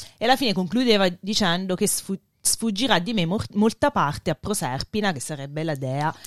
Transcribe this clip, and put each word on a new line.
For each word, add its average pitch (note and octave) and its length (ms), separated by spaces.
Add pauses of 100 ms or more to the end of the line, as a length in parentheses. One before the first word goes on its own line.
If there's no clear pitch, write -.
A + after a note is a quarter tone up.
(180)
E - 80
alla B3+ 120
fine B3 160
concludeva G3 540 (120)
dicendo F#3 560
che G#3 120
sfu-, - 300 (220)
"sfuggirà A3 600
di F#3+ 140
me F#3 140
mor-, G#3 180 (100)
molta A3 360
parte D#3+ 400
a D3+ 40
Proserpina", F#3+ 760
che C#3 80
sarebbe C#3+ 440
la D#3+ 120
dea C#3 360 (160)